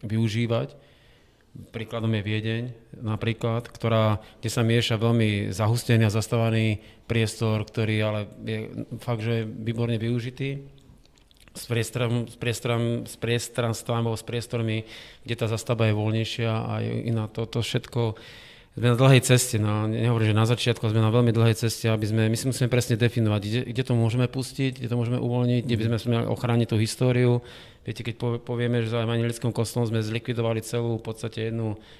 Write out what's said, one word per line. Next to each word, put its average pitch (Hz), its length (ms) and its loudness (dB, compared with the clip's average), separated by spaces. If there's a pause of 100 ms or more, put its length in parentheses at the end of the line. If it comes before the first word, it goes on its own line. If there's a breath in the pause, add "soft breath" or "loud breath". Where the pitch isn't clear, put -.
využívať. 113 720 -2 (960 soft breath)
Príkladom 113 420 -4
je 107 120 0
Viedeň 110 400 -2 (360)
napríklad, 113 680 -2
ktorá, 110 500 2 (200 loud breath)
kde 113 120 -6
sa 123 120 0
mieša 113 360 2
veľmi 107 520 2
zahustený 113 560 2
a 101 80 4
zastávaný 110 640 0 (280 loud breath)
priestor, 110 560 0
ktorý 110 380 -2
ale 107 200 -2 (200)
je 110 180 -6 (400)
fakt, 117 240 -4
že 113 200 0
výborne 113 560 -2
využitý. 127 680 -4 (840)
S - 160 -16
priestorom, 117 640 -2
s - 80 -18
priestorom, 117 720 -2
s - 80 -16
priestranstvami 117 880 -2
alebo 113 80 0
s 110 80 -6
priestormi, 113 640 -4 (400 loud breath)
kde 117 100 -4
tá 113 140 -2
zastavba 113 400 0
je 104 80 2
voľnejšia 110 540 -2
a 110 260 -2
je 113 320 -4
iná. 110 180 0
To, 113 220 -6
to 117 160 -2
všetko, 117 480 -2 (640 loud breath)
sme 110 80 0
na 120 80 6
dlhej 131 320 8
ceste, 123 320 4
no, 107 320 2
nehovorím, 113 400 2
že 107 80 4
na 113 80 6
začiatku, 117 400 0
sme 110 160 4
na 110 80 4
veľmi 117 240 4
dlhej 113 240 4
ceste, 113 320 0
aby 110 160 2
sme, 110 240 2
my 117 80 0
si 127 80 -6
musíme 123 240 0
presne 123 240 2
definovať, 110 480 2
kde, 107 180 -2 (140)
kde 127 80 0
to 120 160 0
môžeme 120 320 2
pustiť, 131 480 -4
kde 131 80 -8
to 113 80 -4
môžeme 120 240 0
uvoľniť, 123 480 0
kde 120 100 0
by 110 140 0
sme 117 80 0
si - 160 -6
mali 117 160 0
ochrániť 117 400 2
tú 107 80 2
históriu. 123 640 2 (400 loud breath)
Viete, 110 240 -10
keď 117 100 -6
po-, 117 220 -4
povieme, 120 480 0
že 110 80 -2
za 117 80 0
evanjelickom 117 480 0
kostolom 117 400 0
sme 113 160 0
zlikvidovali 113 560 -2
celú 117 400 -2
v - 80 -10
podstate 110 400 -6
jednu 113 240 -4 (260 loud breath)